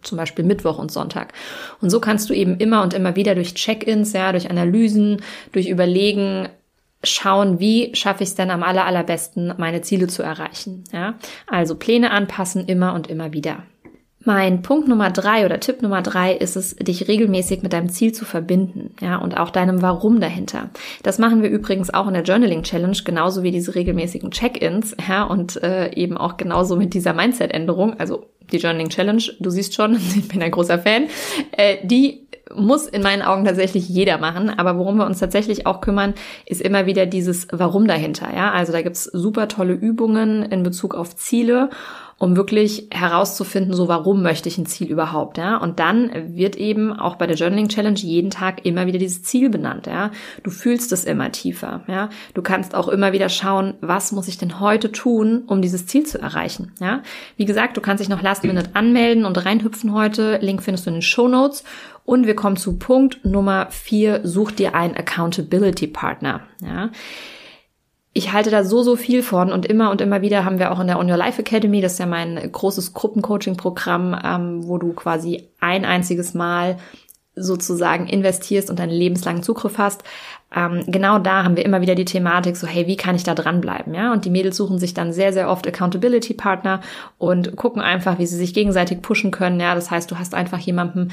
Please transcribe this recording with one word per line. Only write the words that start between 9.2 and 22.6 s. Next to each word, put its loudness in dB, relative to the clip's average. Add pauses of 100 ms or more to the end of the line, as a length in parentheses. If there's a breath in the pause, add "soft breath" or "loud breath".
meine -4
Ziele 2
zu -6
erreichen, -10
ja? -6 (320 loud breath)
Also 0
Pläne 2
anpassen, -2
immer 2
und -6
immer -6
wieder. -6 (600)
Mein 4
Punkt 2
Nummer 4
drei 2
oder 2
Tipp -4
Nummer 0
drei 0
ist -2
es, -6
dich -2
regelmäßig 2
mit -2
deinem 0
Ziel 2
zu -10
verbinden, -2
ja, -2
und -4
auch 0
deinem 2
Warum 4
dahinter. -4 (320 loud breath)
Das 0
machen 4
wir 2
übrigens -2
auch 0
in 0
der 0
Journaling 2